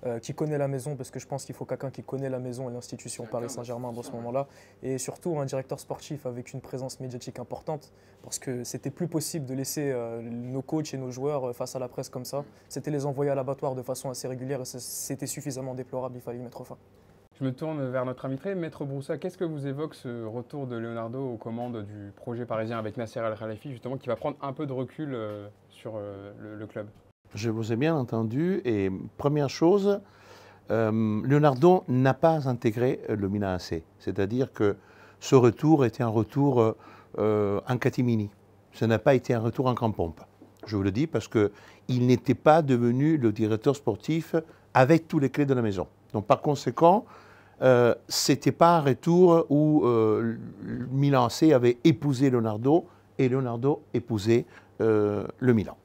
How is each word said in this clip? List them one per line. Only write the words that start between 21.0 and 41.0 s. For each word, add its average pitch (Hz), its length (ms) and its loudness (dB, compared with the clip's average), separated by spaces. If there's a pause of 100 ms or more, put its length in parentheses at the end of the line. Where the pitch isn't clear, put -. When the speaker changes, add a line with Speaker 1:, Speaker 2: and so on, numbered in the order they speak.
Speaker 2:
aux - 20 -8
commandes 117 500 -8
du 101 300 -14
projet 120 300 -8
parisien 113 340 -4
avec 107 160 -6
Nasser 117 240 -8
Al 110 180 -4
Khelaifi, 110 340 -10
justement, 127 260 -10
qui - 100 -12
va 117 80 0
prendre 143 260 -8
un 139 120 -8
peu 151 120 -8
de 139 60 -8
recul, 131 420 -6
euh, 104 360 -8 (200)
sur, 110 280 -12
euh, 101 420 -10
le, 107 160 -14
le 104 100 -12
club ? 104 220 -10 (460)
Speaker 3:
Je 107 160 -4
vous 110 240 -2
ai - 20 0
bien 151 180 0
entendu 127 680 -2
et 101 260 2 (280)
première 143 320 0
chose, 202 500 4 (720)
euh, 110 540 0
Leonardo 147 640 6
n'a 131 240 4
pas 160 340 2
intégré, 123 600 0
euh, 110 80 0
le 101 100 0
Milan 98 280 0
A 90 40 -4
C. 82 240 -8 (160)
C'est-à-dire 104 540 -2
que 101 240 0 (420)
ce - 160 2
retour 135 480 6
était 120 200 0
un 117 40 0
retour, 120 540 2
euh, 110 160 2 (400)
euh, 104 500 0
en 123 100 -2
catimini. 117 520 0 (420)
Ce - 140 -4
n'a 110 140 4
pas 143 140 4
été 131 200 2
un 117 80 0
retour 117 240 -2
en 123 80 2
grande 110 240 -2
pompe. 85 240 -6 (440)
Je 104 120 -4
vous 98 60 0
le 98 80 2
dis 127 160 -2